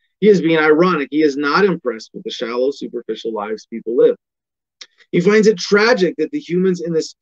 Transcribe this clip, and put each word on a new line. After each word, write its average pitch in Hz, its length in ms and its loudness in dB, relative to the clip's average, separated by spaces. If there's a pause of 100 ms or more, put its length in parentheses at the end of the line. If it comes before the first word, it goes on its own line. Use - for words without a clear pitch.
(200)
he 196 80 4
is 190 140 6
being 165 160 2
ironic. 156 520 2
He 151 120 0
is 139 160 2
not 147 260 0
impressed 139 480 -4
with 104 120 -18
the 113 60 -8
shallow, 123 400 -4
superficial 117 640 -10
lives 107 320 -8
people 113 320 -8
live. 135 200 2 (960)
He 175 80 0
finds 202 260 4
it 220 100 4
tragic 202 600 0
that 156 140 -4
the 147 80 -6
humans 180 420 -2
in 170 100 -6
this 156 300 -4